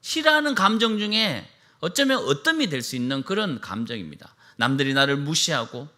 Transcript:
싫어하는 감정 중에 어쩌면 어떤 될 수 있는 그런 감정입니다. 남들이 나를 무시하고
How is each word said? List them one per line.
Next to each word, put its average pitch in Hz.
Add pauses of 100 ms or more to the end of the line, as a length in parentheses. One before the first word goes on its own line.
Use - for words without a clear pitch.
싫어하는 302
감정 220
중에 208 (340)
어쩌면 262
어떤 311
될 165
수 123
있는 131
그런 190
감정입니다. 101 (220)
남들이 135
나를 139
무시하고 143